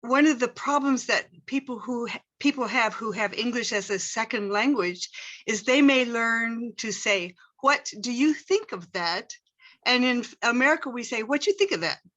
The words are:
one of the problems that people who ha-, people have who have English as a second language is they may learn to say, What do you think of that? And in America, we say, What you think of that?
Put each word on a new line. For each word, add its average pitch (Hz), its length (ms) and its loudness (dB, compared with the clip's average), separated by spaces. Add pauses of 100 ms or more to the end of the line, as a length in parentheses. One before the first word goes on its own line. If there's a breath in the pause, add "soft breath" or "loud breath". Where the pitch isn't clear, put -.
one 262 260 4
of 302 120 4
the 247 80 0
problems 277 600 0
that 214 200 0 (180)
people 269 340 -6
who 233 280 -6
ha-, 180 140 -8 (180)
people 277 280 0
have 220 260 0
who 220 180 -6
have 202 220 -2
English 233 380 -2
as 202 180 -2
a 196 100 0
second 220 500 -4
language 202 600 0 (360 loud breath)
is 214 180 -2
they 262 180 4
may 269 240 6
learn 233 720 -2
to 220 140 -6
say, 190 440 -2 (260 soft breath)
What 277 380 0
do 214 120 -6
you 262 220 4
think 392 380 0
of 175 220 -10
that? 175 400 -2 (520 soft breath)
And 247 180 4
in 247 220 2 (160)
America, 269 480 2
we 240 140 -8
say, 220 200 -6
What 277 240 -2
you 403 60 2
think 392 180 2
of 165 100 -2
that? 156 180 -4 (180)